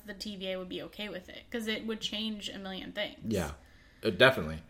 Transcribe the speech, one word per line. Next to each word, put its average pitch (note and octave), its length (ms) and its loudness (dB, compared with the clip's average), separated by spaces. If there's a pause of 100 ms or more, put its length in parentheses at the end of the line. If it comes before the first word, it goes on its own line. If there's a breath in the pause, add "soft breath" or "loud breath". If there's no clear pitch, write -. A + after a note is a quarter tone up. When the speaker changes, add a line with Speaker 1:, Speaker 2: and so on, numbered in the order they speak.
Speaker 1:
that - 20 -20
the G3+ 140 -10
T G#3 160 -6
V F#3+ 160 -2
A F#3 60 0
would F3+ 100 -6
be F3+ 140 -6
okay G#3 260 -6
with F3+ 220 -8
it, - 200 -14
'cause A3+ 160 -2
it A3 200 0
would A3 140 -2
change G#3+ 500 -2
a - 80 -8
million F#3+ 340 -6
things. - 240 -2 (100)
Speaker 2:
Yeah. D2+ 260 2 (520 soft breath)
Uh, G#2+ 60 4
definitely. F#2 480 6 (120)